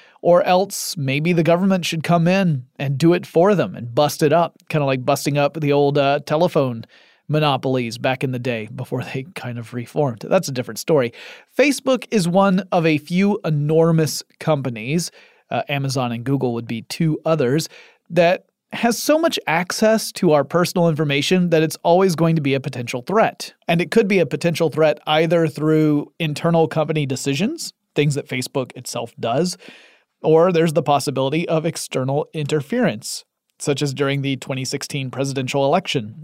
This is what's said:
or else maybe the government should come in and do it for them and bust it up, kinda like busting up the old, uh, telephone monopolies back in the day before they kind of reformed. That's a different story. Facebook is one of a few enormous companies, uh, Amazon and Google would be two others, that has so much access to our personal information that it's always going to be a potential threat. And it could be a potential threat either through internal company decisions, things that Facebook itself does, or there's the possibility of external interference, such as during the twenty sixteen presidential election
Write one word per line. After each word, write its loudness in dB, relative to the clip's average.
or 6
else -2
maybe 0
the 2
government 2
should -4
come 2
in 2
and -4
do 6
it -4
for 4
them -2
and -10
bust 0
it 4
up, 2
kinda -2
like -2
busting 0
up 0
the 0
old, 2
uh, 0
telephone 0
monopolies 0
back -2
in -2
the -6
day -6
before -8
they -10
kind -10
of -14
reformed. -4
That's 0
a -6
different -8
story. 0
Facebook 2
is 2
one 2
of 2
a 2
few 0
enormous 2
companies, -2
uh, -2
Amazon -2
and -8
Google -2
would -6
be -6
two -2
others, 0
that 2
has 0
so 2
much 0
access 0
to 2
our 4
personal 0
information 0
that 4
it's -2
always 4
going 2
to 0
be 0
a 0
potential -8
threat. -2
And 2
it -4
could 4
be 2
a 2
potential -2
threat 2
either 2
through 2
internal 0
company -2
decisions, -4
things 2
that -6
Facebook -6
itself -10
does, -2
or 6
there's 2
the 2
possibility 0
of 0
external -4
interference, -4
such -2
as -2
during -2
the -2
twenty -8
sixteen -8
presidential -2
election -2